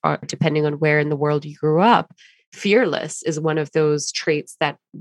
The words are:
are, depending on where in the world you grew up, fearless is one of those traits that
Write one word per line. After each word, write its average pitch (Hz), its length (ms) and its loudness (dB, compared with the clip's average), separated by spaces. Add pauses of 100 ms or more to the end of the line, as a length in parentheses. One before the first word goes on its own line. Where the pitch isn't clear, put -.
are, 151 240 0
depending 151 400 0
on 147 140 -4
where 151 180 2
in 147 120 0
the 147 60 0
world 147 280 0
you 147 100 -14
grew 156 280 2
up, 226 300 4 (400)
fearless 202 720 0
is 156 160 -4
one 156 200 0
of 147 140 -4
those 151 380 0
traits - 500 -4
that 147 160 -2 (240)